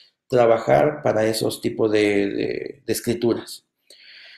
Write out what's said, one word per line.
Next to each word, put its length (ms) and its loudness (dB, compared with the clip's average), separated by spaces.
trabajar 760 2
para 220 0
esos 360 -2
tipos 300 -2
de, 100 2
de, 840 -2
de 80 -6
escrituras. 720 -4